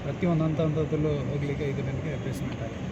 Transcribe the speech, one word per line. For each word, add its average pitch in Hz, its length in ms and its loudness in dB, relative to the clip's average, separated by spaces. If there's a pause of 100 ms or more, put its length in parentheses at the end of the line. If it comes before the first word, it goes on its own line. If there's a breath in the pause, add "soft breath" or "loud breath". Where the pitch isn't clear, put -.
ಪ್ರತಿಯೊಂದು 160 400 2
ಹಂತ 156 160 2
ಹಂತದಲ್ಲೂ 151 500 2
ಹೋಗಲಿಕ್ಕೆ 143 560 0
ಇದು 139 160 0
ನನಗೆ 135 440 -2
ಬೇಸ್ಮೆಂಟ್ - 380 -4
ಆಗಿದೆ. - 280 -6